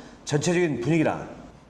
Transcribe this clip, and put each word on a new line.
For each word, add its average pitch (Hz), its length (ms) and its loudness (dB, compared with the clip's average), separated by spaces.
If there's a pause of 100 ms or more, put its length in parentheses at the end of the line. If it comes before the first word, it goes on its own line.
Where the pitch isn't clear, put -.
(260)
전체적인 151 560 0
분위기나 123 460 0 (420)